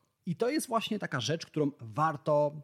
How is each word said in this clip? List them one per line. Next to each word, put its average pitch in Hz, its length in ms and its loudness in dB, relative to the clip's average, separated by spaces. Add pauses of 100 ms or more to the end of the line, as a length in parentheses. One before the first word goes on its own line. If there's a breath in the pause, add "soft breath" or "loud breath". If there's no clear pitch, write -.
(260)
I 170 100 -2
to 233 140 0
jest 294 180 0
właśnie 226 320 -2
taka - 200 -4
rzecz, 139 260 -2
którą 147 340 0
warto 147 840 0